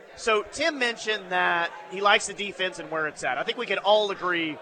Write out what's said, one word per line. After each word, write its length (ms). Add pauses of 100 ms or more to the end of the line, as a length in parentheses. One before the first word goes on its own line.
(180)
So 340
Tim 280
mentioned 520
that 400 (200)
he 100
likes 260
the 60
defense 460
and 120
where 160
it's 160
at. 140
I 60
think 140
we 80
can 140
all 320
agree 500